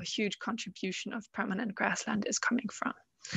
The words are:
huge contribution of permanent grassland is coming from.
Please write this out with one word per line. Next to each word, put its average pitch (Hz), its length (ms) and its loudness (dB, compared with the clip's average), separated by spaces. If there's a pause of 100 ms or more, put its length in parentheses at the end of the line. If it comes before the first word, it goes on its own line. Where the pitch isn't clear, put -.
huge 208 340 0
contribution - 720 -4
of 226 220 -6
permanent 196 420 0
grassland - 520 2
is - 120 2
coming - 320 4
from. - 220 0 (440)